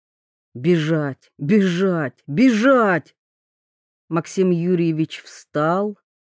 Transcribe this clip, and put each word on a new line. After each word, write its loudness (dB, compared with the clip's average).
Бежать, -2
бежать, 0
бежать! 2
Максим -2
Юрьевич -2
встал, -4